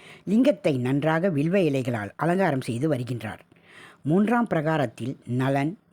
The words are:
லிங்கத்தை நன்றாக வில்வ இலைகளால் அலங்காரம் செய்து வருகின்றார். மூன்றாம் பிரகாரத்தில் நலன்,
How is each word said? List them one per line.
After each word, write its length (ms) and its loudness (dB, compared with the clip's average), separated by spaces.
லிங்கத்தை 500 2
நன்றாக 520 0
வில்வ 320 0
இலைகளால் 540 -2
அலங்காரம் 500 0
செய்து 240 -2
வருகின்றார். 540 -6
மூன்றாம் 480 2
பிரகாரத்தில் 640 -2
நலன், 400 0